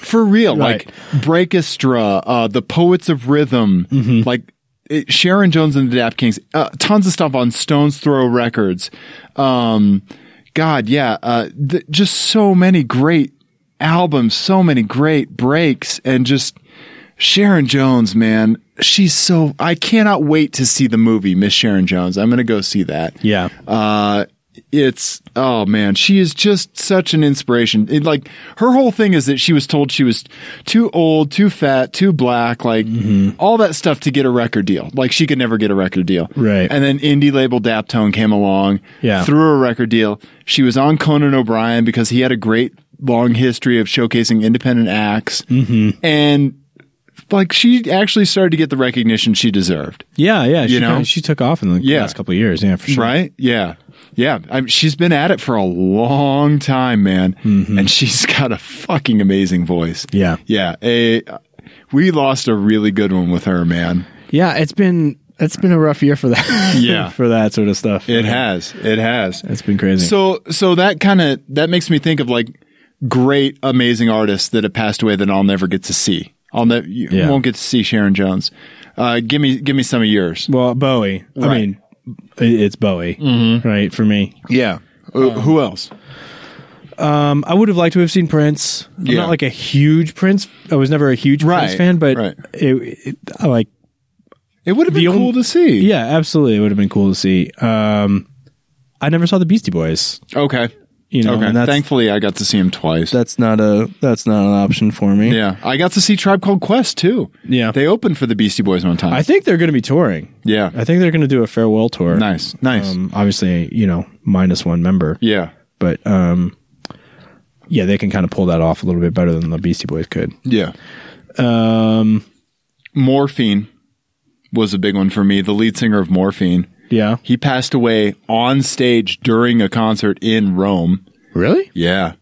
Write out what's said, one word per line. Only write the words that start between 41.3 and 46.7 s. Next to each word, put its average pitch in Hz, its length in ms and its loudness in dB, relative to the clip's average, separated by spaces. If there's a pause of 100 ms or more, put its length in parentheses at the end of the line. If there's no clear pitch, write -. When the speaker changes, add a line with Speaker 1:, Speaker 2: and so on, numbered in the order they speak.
Speaker 1:
O'Brien 117 520 0
because 113 240 0
he 123 120 0
had 127 100 0
a 120 60 0
great 113 360 0 (260)
long 120 360 0
history 120 440 0
of 101 80 -2
showcasing 117 560 0
independent 117 460 0
acts. 107 540 -4
Speaker 2:
Mm-hmm. 110 600 0
Speaker 1:
And, 147 560 0 (720)